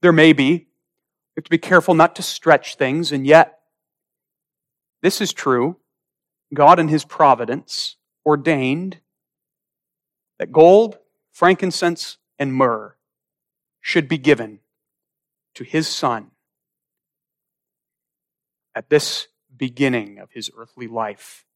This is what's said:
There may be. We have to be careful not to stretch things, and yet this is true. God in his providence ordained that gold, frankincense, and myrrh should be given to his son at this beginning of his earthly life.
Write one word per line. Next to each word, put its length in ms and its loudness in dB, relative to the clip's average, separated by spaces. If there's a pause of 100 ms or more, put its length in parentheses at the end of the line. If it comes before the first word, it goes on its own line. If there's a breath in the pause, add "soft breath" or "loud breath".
There 100 4
may 200 6
be. 200 2
We 140 -4 (680)
have 80 -14
to 60 -10
be 80 -2
careful 360 0
not 220 2
to 60 -12
stretch 540 -2
things, 360 -4
and 140 -6
yet 320 4 (1400)
this 180 -2
is 120 -6
true. 440 -4 (800)
God 260 6
in 80 -2
his 160 -2
providence 920 -2 (300)
ordained 720 -4 (1400)
that 100 -10
gold, 480 4 (320)
frankincense, 880 -2 (220)
and 140 -6
myrrh 440 -4 (840)
should 280 -4
be 100 -4
given 400 -2 (960)
to 80 -18
his 240 -4
son 440 -6 (2500)
at 140 -14
this 400 -2 (260)
beginning 640 -6
of 120 -20
his 260 -16
earthly 320 -20
life. 560 -12 (120)